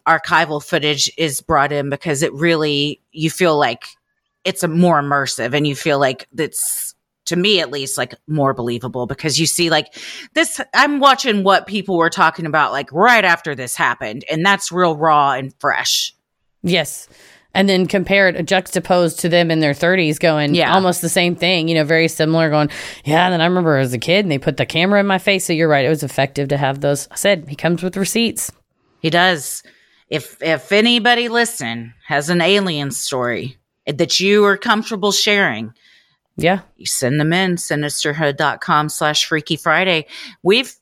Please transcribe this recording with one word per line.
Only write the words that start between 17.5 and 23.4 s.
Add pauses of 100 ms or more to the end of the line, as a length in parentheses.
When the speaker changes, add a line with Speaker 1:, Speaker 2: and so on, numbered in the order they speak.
Speaker 2:
And
then
compared,
juxtaposed
to
them
in
their
thirties
going
Speaker 1:
Yeah.
Speaker 2:
almost
the
same
thing,
you
know,
very
similar,
going, (340)
"Yeah,
and
then